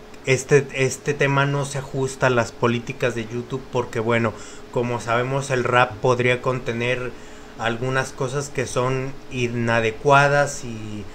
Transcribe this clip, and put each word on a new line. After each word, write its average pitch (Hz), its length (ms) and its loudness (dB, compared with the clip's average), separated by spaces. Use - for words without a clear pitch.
este, 131 480 4
este 131 400 -2
tema 139 320 2
no 143 200 0
se 139 120 -6
ajusta 131 500 -2
a 127 40 4
las 117 200 2
políticas 120 640 0
de 113 100 -4
YouTube 120 360 -6
porque 120 280 -2
bueno, 113 340 2
como 120 280 0
sabemos 127 520 0
el 127 120 2
rap 123 340 4
podría 123 440 2
contener 123 680 -2
algunas 127 520 -2
cosas 139 380 -4
que 123 160 -2
son 131 480 -2
inadecuadas 123 1300 4
y 107 520 -8